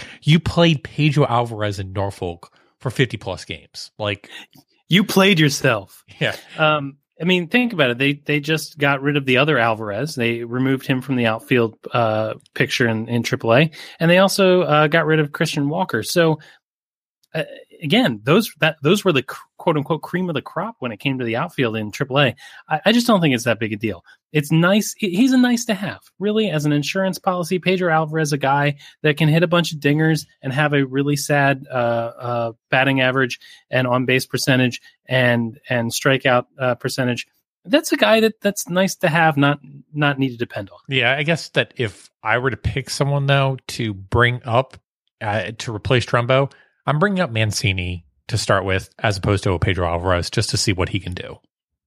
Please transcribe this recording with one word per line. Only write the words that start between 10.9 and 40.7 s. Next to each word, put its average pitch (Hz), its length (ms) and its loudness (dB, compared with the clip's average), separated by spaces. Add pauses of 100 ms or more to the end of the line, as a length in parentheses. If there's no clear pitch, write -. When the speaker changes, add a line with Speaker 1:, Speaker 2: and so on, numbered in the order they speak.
Speaker 2:
from 135 140 -4
the 123 120 2
outfield, 113 500 0 (140)
uh, 110 440 0 (200)
picture 127 320 0
in, 113 200 -2
in 120 140 -2
triple 113 320 0
A, 156 160 6 (300)
and 165 100 2
they 175 100 6
also, 185 420 4
uh, 151 260 4
got 156 180 2
rid 156 140 2
of 143 120 -2
Christian 156 380 -2
Walker. 170 320 -4
So, 160 380 2 (960)
uh, 160 80 -4 (400)
again, 156 400 0
those, 175 280 2 (100)
that, 156 200 0
those 180 220 2
were 190 80 4
the 139 120 2
cr-, - 200 -16 (140)
quote 165 180 0
unquote 147 260 -4
cream 180 280 -6
of 170 40 -4
the 131 80 -4
crop 202 380 -10
when 123 140 -8
it 101 40 -12
came 135 220 -4
to 123 60 -4
the 113 100 -2
outfield 127 400 -4
in 107 160 -6
triple 135 280 -4
A. 131 160 2 (340)
I, 156 160 -4
I 202 80 4
just 240 120 2
don't 220 140 4
think 151 160 2
it's 113 80 -2
that 113 160 0
big 110 140 -4
a - 20 -4
deal. 104 280 -6 (280)
It's 147 200 -2
nice. 185 460 2
He, 214 120 -4
he's 240 240 2
a 262 40 4
nice 247 280 2
to 226 80 -2
have, 185 260 -8 (180)
really, 208 320 -2
as 151 160 -2
an 151 60 2
insurance 175 480 -2
policy. 180 400 -2
Pedro 180 320 0
Alvarez, 156 400 0
a 151 60 0
guy 143 400 0 (260)
that 151 140 2
can 160 100 2
hit 165 160 4
a 175 40 4
bunch 170 260 0
of 151 60 -8
dingers 151 460 2 (160)
and 135 120 -6
have 147 200 0
a 139 120 2
really 139 320 -2
sad, 139 520 0
uh, 131 60 -8
uh, 120 760 -2 (200)
batting 135 300 2
average 127 380 0 (300)
and 131 160 0
on 127 200 0
base 127 200 2
percentage 127 560 0 (240)
and, 120 540 0 (100)
and 117 220 -2
strikeout, 127 540 2 (120)
uh, 127 180 -2
percentage. 123 520 -4 (380)
That's 277 260 -2
a 311 60 0
guy 220 240 4
that, 220 180 0
that's - 300 -4
nice 185 260 0
to 175 140 -2
have, 160 260 2
not, 143 240 2 (340)
not 143 240 0
need 135 120 0
to 120 80 -12
depend 113 320 -8
on. - 180 -20